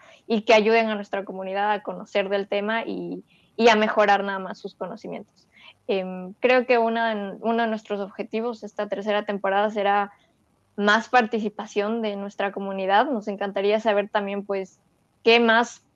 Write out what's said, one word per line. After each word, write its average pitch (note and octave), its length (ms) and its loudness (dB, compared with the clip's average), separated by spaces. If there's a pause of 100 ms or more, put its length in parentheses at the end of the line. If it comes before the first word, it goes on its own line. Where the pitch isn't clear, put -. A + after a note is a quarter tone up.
(280)
y A3 160 0
que A#3 100 6
ayuden A3 360 4
a G#3+ 60 -2
nuestra G3+ 300 -6
comunidad F#3+ 460 -4
a G#3 120 -2
conocer F#3+ 460 -4
del G3 180 -2
tema G#3 380 -2
y, F3+ 380 -8 (340)
y A3+ 120 6
a A3 60 6
mejorar G#3 480 2
nada G3 160 -4
más F#3+ 200 -10
sus G3 140 -16
conocimientos. F3+ 720 -14 (460)
Em, F#3 520 -6
creo B3 240 4
que B3+ 140 2
una, A3+ 600 -2
uno A3+ 240 0
de A3+ 60 0
nuestros G#3+ 320 -6
objetivos A3 600 -8
esta G#3 260 -8
tercera G#3 340 -2
temporada G3+ 460 0
será G3+ 420 0 (640)
más G#3 340 2
participación A3 920 0
de G#3 160 -4
nuestra G3+ 340 -6
comunidad. G3 540 0
Nos A#3 220 -4
encantaría G3+ 520 -2
saber G#3 300 0
también, G3+ 360 -4
pues, G3 340 -6 (440)
qué A#3 160 8
más A3+ 440 2 (120)